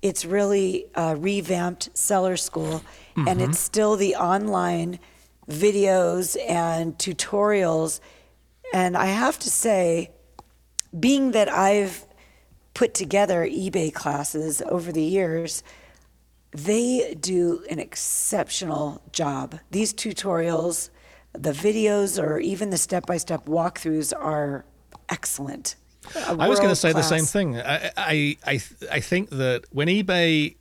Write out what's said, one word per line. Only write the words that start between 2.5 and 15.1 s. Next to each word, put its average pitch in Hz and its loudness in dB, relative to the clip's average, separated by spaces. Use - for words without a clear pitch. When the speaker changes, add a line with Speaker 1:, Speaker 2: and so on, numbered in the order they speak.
Speaker 1:
and 156 0
Speaker 2:
Mm-hmm. 180 2
Speaker 1:
it's 170 0
still 214 2
the 196 2
online 180 0
videos 185 2
and 165 0
tutorials. 185 0
And 180 2
I - 4
have 233 0
to 240 -6
say, 175 2
being 269 4
that 208 4
I've 196 2
put 233 0
together 190 2
eBay 185 -2
classes 147 -4
over 175 -2
the 156 0
years, 165 0